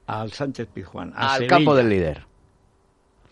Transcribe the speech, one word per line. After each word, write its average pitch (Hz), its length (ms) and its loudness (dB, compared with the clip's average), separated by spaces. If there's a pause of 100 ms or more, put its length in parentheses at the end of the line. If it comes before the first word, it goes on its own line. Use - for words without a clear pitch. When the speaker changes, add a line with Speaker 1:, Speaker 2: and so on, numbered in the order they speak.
Speaker 1:
Al 110 260 -8
Sánchez 135 400 -8
Pizjuán, 90 420 -14
a 135 160 -2
Speaker 2:
Al 135 60 0
Speaker 1:
Sevilla. 123 180 -2
Speaker 2:
campo 151 220 4
del 120 100 6
líder. 85 380 0 (1080)